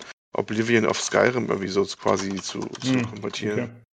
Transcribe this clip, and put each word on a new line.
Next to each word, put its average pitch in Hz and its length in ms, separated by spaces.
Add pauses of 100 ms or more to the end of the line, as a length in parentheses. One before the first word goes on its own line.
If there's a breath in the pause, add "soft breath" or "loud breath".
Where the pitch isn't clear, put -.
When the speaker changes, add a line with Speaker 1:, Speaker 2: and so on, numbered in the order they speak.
(340 loud breath)
Speaker 1:
Oblivion 113 520
auf - 140
Skyrim 113 480
irgendwie 98 200
so 98 160
quasi 98 520
zu, 110 240
zu 113 340
Speaker 2:
Hm, 123 140
Speaker 1:
konvertieren. 107 520
Speaker 2:
okay. 117 220 (120)